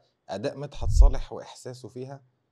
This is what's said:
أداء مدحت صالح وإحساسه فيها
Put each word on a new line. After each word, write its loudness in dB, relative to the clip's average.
أداء -8
مدحت -8
صالح 6
وإحساسه -16
فيها -14